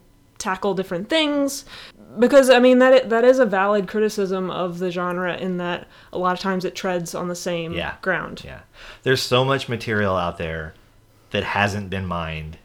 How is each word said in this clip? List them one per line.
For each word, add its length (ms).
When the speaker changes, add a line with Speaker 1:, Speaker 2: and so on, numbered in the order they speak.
Speaker 1:
tackle 360
different 340
things. 560
Because, 320
I 100
mean, 200
that 120
i-, 160
that 160
is 140
a 80
valid 420
criticism 600
of 280
the 120
genre 460
in 200
that 320
a 60
lot 160
of 60
times 240
it 120
treads 380
on 140
the 60
same 380
Speaker 2:
Yeah. 300
Speaker 1:
ground. 420
Speaker 2:
Yeah. 160
There's 200
so 220
much 240
material 460
out 240
there 360
that 120
hasn't 480
been 160
mined 580